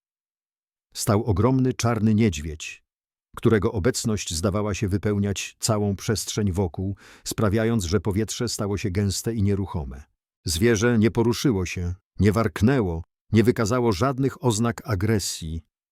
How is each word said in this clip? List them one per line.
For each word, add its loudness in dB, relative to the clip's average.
stał 4
ogromny 4
czarny 2
niedźwiedź, 0
którego 2
obecność -2
zdawała -2
się -4
wypełniać -2
całą 0
przestrzeń -4
wokół, -4
sprawiając, 0
że 0
powietrze -4
stało -4
się -4
gęste -2
i -2
nieruchome. -4
Zwierzę 2
nie 4
poruszyło 0
się, -6
nie 4
warknęło, 0
nie 4
wykazało 0
żadnych -2
oznak 0
agresji. -4